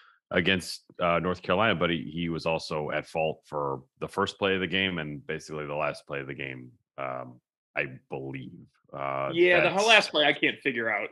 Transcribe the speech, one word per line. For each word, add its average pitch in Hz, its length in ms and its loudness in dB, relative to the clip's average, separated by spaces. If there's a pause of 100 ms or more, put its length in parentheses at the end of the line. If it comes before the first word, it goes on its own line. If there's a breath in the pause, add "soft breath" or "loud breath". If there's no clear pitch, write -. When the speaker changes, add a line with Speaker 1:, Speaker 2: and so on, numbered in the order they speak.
(320 soft breath)
Speaker 1:
against, 92 540 0 (140)
uh, 85 200 4
North 87 240 -2
Carolina, 95 320 2
but 85 160 2
he, 80 200 -2
he 85 180 -4
was 80 180 -4
also 78 420 -2
at 76 160 -2
fault 80 400 -2
for 69 380 -4 (160)
the - 80 -6
first - 320 -2
play 98 160 4
of 92 60 0
the 92 60 0
game 95 300 2
and 73 300 -6
basically 78 400 -6
the 73 80 -6
last 73 320 -4
play 71 140 -6
of 65 40 -8
the 69 80 -10
game, 64 380 -10 (260)
um, 64 420 -8 (360)
I 69 240 -4 (100)
believe. 67 440 -8 (380)
Uh, 69 420 -4
Speaker 2:
Yeah, 175 280 6
the 147 80 4
Speaker 1:
that's 202 160 2
Speaker 2:
last 214 260 6
play 151 140 4
I 147 80 4
can't - 280 0
figure 120 280 0
out. 104 220 -2